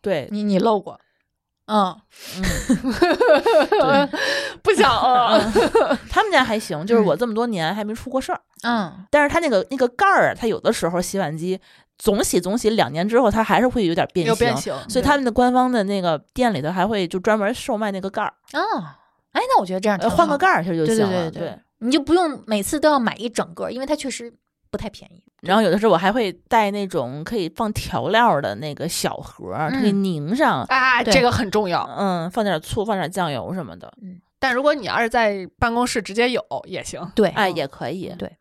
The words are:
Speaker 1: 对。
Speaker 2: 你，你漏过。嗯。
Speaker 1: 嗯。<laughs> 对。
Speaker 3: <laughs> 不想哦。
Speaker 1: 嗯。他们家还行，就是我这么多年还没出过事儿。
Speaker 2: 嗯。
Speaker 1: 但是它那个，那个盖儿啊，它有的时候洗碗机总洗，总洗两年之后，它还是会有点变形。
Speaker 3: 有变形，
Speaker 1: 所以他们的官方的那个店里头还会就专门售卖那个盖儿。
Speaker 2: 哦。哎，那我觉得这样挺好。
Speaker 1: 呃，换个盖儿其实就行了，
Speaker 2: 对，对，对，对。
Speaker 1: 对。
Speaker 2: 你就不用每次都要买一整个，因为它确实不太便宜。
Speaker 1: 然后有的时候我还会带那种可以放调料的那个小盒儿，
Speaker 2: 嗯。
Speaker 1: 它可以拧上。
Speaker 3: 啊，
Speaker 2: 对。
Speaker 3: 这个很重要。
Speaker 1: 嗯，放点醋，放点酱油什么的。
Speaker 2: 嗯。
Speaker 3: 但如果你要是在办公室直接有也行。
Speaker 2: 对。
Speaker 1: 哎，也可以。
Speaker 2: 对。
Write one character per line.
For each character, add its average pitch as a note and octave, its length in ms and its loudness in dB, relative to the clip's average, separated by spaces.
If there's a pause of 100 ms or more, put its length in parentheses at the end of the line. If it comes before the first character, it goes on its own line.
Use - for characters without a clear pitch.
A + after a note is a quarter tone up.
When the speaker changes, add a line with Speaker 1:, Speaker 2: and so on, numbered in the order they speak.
Speaker 1:
对。 E3+ 300 -2
Speaker 2:
你， G#3 140 -4
你 G3+ 160 2
漏 A3 180 2
过。 - 200 -10 (680)
嗯。 G3+ 300 0 (400)
Speaker 1:
嗯。 F#3 60 -6
<laughs> D4 1300 2
对。 C#4 480 2 (160)
Speaker 3:
<laughs> - 280 -6
不 G#4 100 4
想 C#4 180 6
哦。 A#3 500 4
Speaker 1:
嗯。 B3 580 2 (100)
他 F#4+ 140 2
们 G#4 100 0
家 C4 120 6
还 A3+ 140 -2
行， E3+ 280 -8
就 A3+ 100 4
是 G#3+ 60 6
我 E3 140 4
这 A#3+ 100 -2
么 A3 80 -4
多 A#3 120 0
年 F3+ 280 -2
还 G#3 100 -6
没 G#3+ 100 -8
出 B3 140 -14
过 C4 120 -2
事 F4+ 120 -6
儿。 - 80 -6 (220)
Speaker 2:
嗯。 G#3 480 -4
Speaker 1:
但 D4 120 4
是 D4 60 2
它 E4 120 0
那 E4 80 -2
个， G3 220 2
那 C4+ 60 -6
个 C4 120 2
盖 - 180 0
儿 B3+ 240 4
啊， G2+ 60 -4
它 A#3 100 -6
有 G#3 140 -2
的 G#3 120 2
时 A3+ 160 -2
候 F3 120 -2
洗 G3 180 -4
碗 D#3+ 180 -4
机 F3+ 240 -4 (380)
总 G#3+ 260 0
洗， G3+ 160 2
总 F#3 160 -2
洗 A3 140 2
两 F3+ 200 0
年 E3 160 -2
之 A#3 140 4
后， A3+ 100 4
它 A3 140 0
还 G3 160 2
是 B3+ 80 2
会 B3 180 0
有 E3 80 2
点 E3+ 200 0
变 F3 100 0
形。 A3+ 80 2
Speaker 3:
有 - 40 2
变 A#3 200 0
形， C#3 180 -6 (140)
Speaker 1:
所 B3+ 120 0
以 B3 40 -2
他 C#4+ 120 4
们 C#4 80 -2
的 A#3+ 60 2
官 B3 220 4
方 B3+ 180 2
的 A#3 140 0
那 G3 160 -2
个 E3 180 0 (140)
店 A#3 220 0
里 F3 80 -2
头 D3+ 80 -2
还 F#3 160 0
会 G#3 200 0
就 F#3 120 -4
专 G#3+ 200 2
门 G#3 160 0
售 B3 220 -6
卖 G#3 160 -4
那 F#3+ 80 -8
个 G3 80 -8
盖 G#3 140 -4
儿。 F#3+ 100 -4 (220)
Speaker 2:
哦。 E4 300 -4 (480)
哎， E4 140 -2
那 C5 140 4
我 F#3+ 60 -4
觉 F#3 80 -6
得 F#3+ 60 -2
这 G#3 100 0
样 G3 80 0
挺 G#3+ 100 0
好。 - 60 0
Speaker 1:
呃， - 20 2
换 E4+ 100 4
个 D4 120 0
盖 F4+ 100 2
儿 B3 140 2
其 F3+ 80 -4
实 E3+ 60 0
就 D#3 100 0
行 A3 180 2
了， F3+ 260 -2
Speaker 2:
对， - 0 -
对， - 0 -
对， - 100 -12
对。 E3 80 -6
Speaker 1:
对。 A2 100 -12 (220)
Speaker 2:
你 A3+ 100 -2
就 D4 100 4
不 D4 140 0
用 E4+ 320 0
每 G#3 160 -2
次 D4+ 180 -4
都 D4+ 100 4
要 C#4+ 80 2
买 G#3 180 -2
一 A#3 120 -8
整 - 260 -4
个， F#3 160 -8
因 A#3 80 -10
为 C4+ 60 -8
它 C#4+ 100 -2
确 C#4+ 140 -8
实 A#3 240 -12 (380)
不 - 80 -8
太 G#3+ 100 -8
便 - 240 -18
宜。 - 100 -20 (200)
Speaker 1:
然 F3+ 140 2
后 A3+ 60 6
有 F#3 80 4
的 E3+ 80 4
时 G#3+ 80 2
候 G#3+ 60 6
我 E3 40 6
还 F#3+ 160 2
会 G#3+ 200 -2 (160)
带 A3 240 4
那 G3+ 160 -4
种 C#3+ 340 -4
可 A3+ 140 -8
以 F3 120 -2
放 A3 240 -4
调 C3+ 360 -4
料 G#3 320 4
的 G#2 160 -4
那 D3 180 -8
个 D3+ 140 -8
小 - 300 -4
盒 - 360 -14
儿， D3 160 -4
Speaker 2:
嗯。 - 20 -4
Speaker 1:
它 C4+ 80 -4
可 G#3+ 60 2
以 G3+ 60 4
拧 F#3 420 -2
上。 A#3 300 0
Speaker 3:
啊， B3+ 400 2
Speaker 2:
对。 A3 80 2
Speaker 3:
这 C4 80 6
个 A#3+ 100 4
很 A#3 200 -2
重 G#3 180 -2
要。 E3 280 -2
Speaker 1:
嗯， F3 340 -2
放 A3 140 -2
点 F3 160 0
醋， - 240 -6
放 G#3+ 120 -2
点 D#3+ 140 -4
酱 F3+ 200 -2
油 A#2 240 -6
什 F#3 100 -8
么 E2+ 120 -16
的。 - 160 -20 (100)
Speaker 2:
嗯。 F3+ 180 -18 (200)
Speaker 3:
但 C4 120 0
如 B3+ 100 0
果 D4 120 4
你 A#3+ 120 -8
要 - 140 -2
是 A#3 80 0
在 G#3 400 0 (100)
办 A#3 140 0
公 A#3+ 140 0
室 A#3+ 160 -4
直 F#3 100 -12
接 A#3+ 180 2
有 A#3 140 -4 (200)
也 - 180 -10
行。 - 180 -12 (140)
Speaker 2:
对。 G3+ 160 4
Speaker 1:
哎， F#3+ 200 0
也 D#3 180 -4
可 - 220 -8
以。 F3+ 280 -10
Speaker 2:
对。 F3+ 220 -12